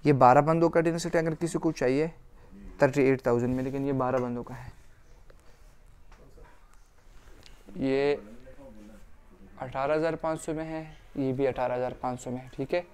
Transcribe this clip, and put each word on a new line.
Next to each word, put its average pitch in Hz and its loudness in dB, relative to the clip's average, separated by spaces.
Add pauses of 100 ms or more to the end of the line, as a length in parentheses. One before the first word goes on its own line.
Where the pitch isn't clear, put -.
ये 147 6
बारह 131 10
बंदों 165 4
का 165 4
डिनर 165 0
सेट 165 -4
है, 165 4
अगर 160 -2
किसी 165 -4
को 156 0
चाहिए, 135 0 (760)
थर्टी 139 4
एट 131 2
थाउजेंड 123 2
में, 127 -2
लेकिन 139 -4
ये 139 -2
बारह 127 0
बंदों 120 -4
का - -14
है। 123 -16 (3000)
ये 135 0 (1500)
अठारह 135 -2
हज़ार 160 0
पाँच 160 -4
सौ 160 -6
में 156 -6
है, 160 -8 (340)
ये 131 0
भी 135 0
अठारह 123 -2
हज़ार 127 -4
पाँच 123 -4
सौ 127 -10
में 123 -6
है, 127 -14
ठीक - -6
है। 175 -2